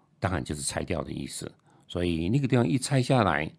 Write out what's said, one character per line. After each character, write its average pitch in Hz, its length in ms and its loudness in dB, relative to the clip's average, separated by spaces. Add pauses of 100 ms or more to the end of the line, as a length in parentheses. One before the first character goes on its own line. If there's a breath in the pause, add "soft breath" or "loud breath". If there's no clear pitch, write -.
(200 soft breath)
当 92 100 0
然 76 140 -2
就 76 100 -6
是 73 60 -8
拆 76 240 -4
掉 76 180 -2
的 - 80 -10
意 71 160 -6
思。 - 240 -10 (380 soft breath)
所 87 160 -2
以 85 240 0
那 117 100 2
个 135 100 0
地 131 80 2
方 120 100 4
一 139 120 0
拆 135 240 2
下 123 200 4
来， 80 360 2